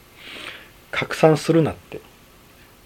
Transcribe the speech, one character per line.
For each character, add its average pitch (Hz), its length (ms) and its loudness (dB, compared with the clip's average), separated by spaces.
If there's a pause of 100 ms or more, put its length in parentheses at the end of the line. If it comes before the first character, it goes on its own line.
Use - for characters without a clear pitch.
(920)
拡 - 260 -6
散 160 200 6
す - 160 -2
る 160 100 4
な 110 100 -2
っ - 20 -10
て。 - 260 -16 (840)